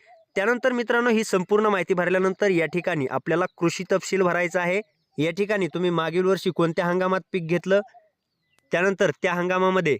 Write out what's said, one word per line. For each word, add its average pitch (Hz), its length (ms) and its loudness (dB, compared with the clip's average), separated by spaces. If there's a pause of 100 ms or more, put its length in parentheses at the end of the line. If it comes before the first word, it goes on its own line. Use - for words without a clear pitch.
(360)
त्यानंतर 240 360 0
मित्रांनो, 240 380 0
ही 220 140 2
संपूर्ण 208 420 0
माहिती 190 280 0
भरल्यानंतर 185 560 0
या 165 160 2
ठिकाणी 165 420 -2
आपल्याला 165 360 -2 (120)
कृषी 170 360 -2
तपशील 190 300 0
भरायचा 175 380 0
आहे. 180 200 -2 (380)
या 156 140 0
ठिकाणी 196 420 -2
तुम्ही 180 180 0
मागील 165 320 0
वर्षी 190 260 0
कोणत्या 170 340 0
हंगामात 185 360 0 (120)
पीक 175 140 -4
घेतलं, 180 340 2 (920)
त्यानंतर 185 400 2
त्या 185 220 -2
हंगामामध्ये 180 640 0